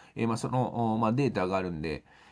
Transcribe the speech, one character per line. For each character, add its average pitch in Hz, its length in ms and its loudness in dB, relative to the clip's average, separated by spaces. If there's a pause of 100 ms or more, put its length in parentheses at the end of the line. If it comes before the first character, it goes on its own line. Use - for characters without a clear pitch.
(140)
え 117 120 0
ー、 - 20 2
ま 113 60 0
あ、 - 20 0
そ - 140 -4
の、 117 440 0
お、 110 40 0
ま 113 100 2
あ、 110 40 4
デ 127 180 2
ー - 40 -2
タ 92 140 0
が 95 80 0
あ 95 60 0
る 92 100 -4
ん 76 100 -6
で、 78 220 -4 (280)